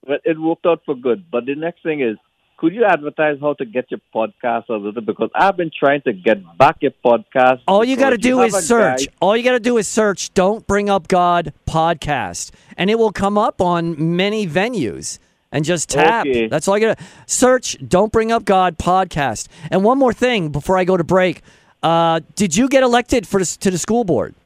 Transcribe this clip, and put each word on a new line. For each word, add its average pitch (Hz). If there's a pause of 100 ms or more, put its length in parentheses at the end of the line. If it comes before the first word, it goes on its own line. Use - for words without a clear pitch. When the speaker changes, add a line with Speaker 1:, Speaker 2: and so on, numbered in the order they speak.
Speaker 1:
Well, 143
it 160
worked 160
out 165
for 147
good. 113
But 120
the 135
next 160
thing 151
is, 110 (400)
could 165
you 226
advertise 151
how 147
to 135
get 120
your 117 (160)
podcast 113
a 120
little? 107
Because 110
I've 190
been 175 (100)
trying 143
to 127
get 101 (180)
back 147
your 139 (120)
podcast 127
Speaker 2:
All 202
you 262
gotta 262
Speaker 1:
because 208
you 254
Speaker 2:
do 254
Speaker 1:
have 240
Speaker 2:
is 208
Speaker 1:
a 190
Speaker 2:
search. 165
Speaker 1:
guy -
Speaker 2:
All 202
you 240
gotta 254
do 240
is 208
search 208
Don't 196
Bring 202
Up 190
God 175 (140)
Podcast, 147 (260)
and 185
it 226
will 220
come 202
up 226
on 170
many 202
venues. 160 (320)
And 147
just 160
tap. 190
Speaker 1:
Okay. 120
Speaker 2:
That's 139
all 202
you 220
gotta - (240)
search. 254 (100)
Don't 202
Bring 226
Up 226
God 185
Podcast. 175 (200)
And 190
one 254
more 254
thing 220
before 147
I 180
go 180
to 170
break. 180 (400)
Uh, 165 (120)
did 185
you 262
get 262
elected 240
for 196
the, 185 (140)
to 202
the 180
school 233
board? 120 (120)